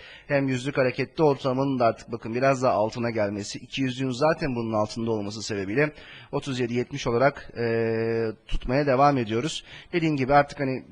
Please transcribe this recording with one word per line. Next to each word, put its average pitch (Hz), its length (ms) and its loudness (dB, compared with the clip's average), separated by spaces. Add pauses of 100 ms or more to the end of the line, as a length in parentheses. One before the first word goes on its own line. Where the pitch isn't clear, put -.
(260)
hem 139 220 0
yüzlük 131 300 -2
hareketli 127 460 0
ortamının 135 540 2
da 120 80 4
artık 110 260 -2
bakın 113 220 -6
biraz 127 280 2
daha 127 100 4
altına 110 380 0
gelmesi, 104 480 -2
iki - 240 -8
yüzlüğün 131 280 -2
zaten 147 440 0
bunun 113 180 -4
altında 110 380 -2
olması 107 320 -4
sebebiyle 107 500 0 (400)
otuz 139 280 -4
yedi 120 140 -2
yetmiş 123 320 -4
olarak, 127 520 2
e, 113 680 0 (200)
tutmaya 135 400 0
devam 139 320 6
ediyoruz. 117 380 -2 (360)
Dediğim 160 240 2
gibi 131 180 2
artık 143 260 4
hani 131 320 -4